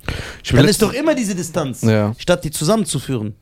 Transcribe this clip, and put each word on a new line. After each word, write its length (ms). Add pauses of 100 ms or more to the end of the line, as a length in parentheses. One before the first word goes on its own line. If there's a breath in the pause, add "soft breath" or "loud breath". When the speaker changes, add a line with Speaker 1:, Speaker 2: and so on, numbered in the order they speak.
(420 loud breath)
Speaker 1:
Ich 80
hab 60
Speaker 2:
Dann 100
Speaker 1:
letztens 40
Speaker 2:
ist 120
doch 120
immer 200
diese 200
Distanz, 480
Speaker 1:
Ja. 340
Speaker 2:
statt 280
die 80
zusamzuführen. 880